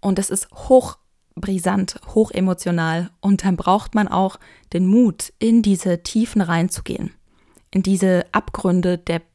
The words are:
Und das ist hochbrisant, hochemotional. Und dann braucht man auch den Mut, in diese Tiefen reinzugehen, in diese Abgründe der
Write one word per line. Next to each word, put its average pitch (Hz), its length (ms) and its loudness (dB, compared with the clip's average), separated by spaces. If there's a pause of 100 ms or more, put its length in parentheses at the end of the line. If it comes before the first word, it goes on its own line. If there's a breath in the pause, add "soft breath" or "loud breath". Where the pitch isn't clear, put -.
Und 196 160 0
das 196 100 -4
ist - 220 -6
hochbrisant, - 1500 -2 (140)
hochemotional. 175 960 0 (120)
Und 196 240 2
dann 190 100 2
braucht 190 400 -2
man 208 140 0
auch 190 280 -2 (360 soft breath)
den 180 120 0
Mut, 214 540 2
in 226 220 4
diese 185 420 0
Tiefen 220 380 -2
reinzugehen, - 720 -4 (580 soft breath)
in 190 120 0
diese 185 500 2
Abgründe 180 640 -2
der 165 240 -4 (140)